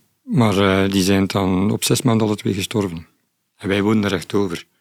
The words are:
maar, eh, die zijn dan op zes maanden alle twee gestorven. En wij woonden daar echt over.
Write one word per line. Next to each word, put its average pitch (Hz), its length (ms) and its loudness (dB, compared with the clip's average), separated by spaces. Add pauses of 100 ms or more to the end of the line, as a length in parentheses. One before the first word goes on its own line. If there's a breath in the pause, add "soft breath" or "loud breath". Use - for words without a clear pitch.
(240)
maar, 117 340 0 (260)
eh, 98 80 0
die 98 120 2
zijn 98 240 2
dan 95 440 0
op 113 120 -4
zes - 180 0
maanden 113 260 2
alle 104 80 -2
twee 107 180 -4
gestorven. 92 540 -4 (480)
En - 120 -12
wij 98 140 0
woonden 107 200 2
daar 98 180 0
echt - 140 -8
over. 101 320 -2 (160)